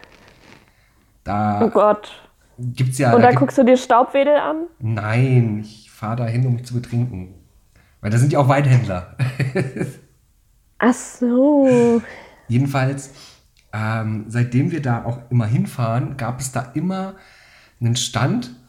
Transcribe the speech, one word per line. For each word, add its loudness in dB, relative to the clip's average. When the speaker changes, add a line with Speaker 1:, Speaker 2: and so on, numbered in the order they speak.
Speaker 1:
Da -2
Speaker 2:
Oh 2
Gott. 2
Speaker 1:
gibt's -4
ja, 2
Speaker 2:
Und 6
Speaker 1:
da 8
Speaker 2:
da 8
Speaker 1:
gibt 2
Speaker 2:
guckst 0
du 6
dir 6
Staubwedel 2
an? -4
Speaker 1:
Nein, 2
ich -20
fahr -8
da -4
hin, -2
um 0
mich -6
zu -14
betrinken. -6
Weil -4
da 2
sind 4
ja 2
auch 4
Weinhändler. 2
<laughs> -20
Speaker 2:
Ach 2
so. 2
Speaker 1:
Jedenfalls, -2
ähm, -6
seitdem 0
wir -4
da -2
auch -8
immer 2
hinfahren, -2
gab -8
es -10
da -8
immer -6
einen 0
Stand, -2